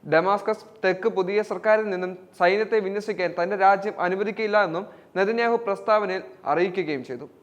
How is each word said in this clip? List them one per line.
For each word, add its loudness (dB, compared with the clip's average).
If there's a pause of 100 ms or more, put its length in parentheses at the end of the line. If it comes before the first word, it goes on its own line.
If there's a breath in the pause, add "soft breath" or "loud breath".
(120)
ഡമാസ്കസ് 0 (200)
തെക്ക് 0
പുതിയ 0 (120)
സർക്കാരിൽ 2
നിന്നും -4 (260)
സൈന്യത്തെ 2
വിന്യസിക്കാൻ -2
തന്റെ 0
രാജ്യം 4 (120)
അനുവദിക്കില്ല 0
എന്നും -4 (300 loud breath)
നെതന്യാഹു 2 (100)
പ്രസ്താവനയിൽ 0 (300)
അറിയിക്കുകയും -2
ചെയ്തു. -10 (160)